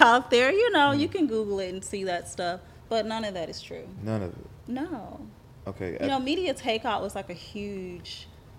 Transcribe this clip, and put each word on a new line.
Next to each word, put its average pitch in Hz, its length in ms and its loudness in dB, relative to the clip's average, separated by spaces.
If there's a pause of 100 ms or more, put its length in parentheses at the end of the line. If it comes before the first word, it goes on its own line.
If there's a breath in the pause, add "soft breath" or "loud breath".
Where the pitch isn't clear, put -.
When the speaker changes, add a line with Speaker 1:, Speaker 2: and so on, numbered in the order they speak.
Speaker 1:
out 247 280 8
there. 254 220 6
You 440 200 6
know, 285 200 6
you 285 160 4
Speaker 2:
Mm. - 60 -8
Speaker 1:
can 349 140 2
Google 214 340 0
it 185 80 -4
and 190 140 -6
see 196 200 -6
that 175 240 -2
stuff, 180 320 -4 (300 loud breath)
but 220 160 2
none 220 180 -4
of 208 120 -4
that 165 140 -4
is - 120 -10
true. 165 260 -12 (160)
Speaker 2:
None 110 200 0
of 85 100 -4
it? - 120 -14 (220)
Speaker 1:
No. 262 540 -6 (440)
Speaker 2:
Okay, 95 260 -6
Speaker 1:
You - 80 -6
Speaker 2:
at - 100 0
Speaker 1:
know, 269 100 2
media 302 340 0
takeout 220 480 -2
was, 196 140 -6
like, 190 140 -8
a 180 40 -10
huge 185 960 -10 (320)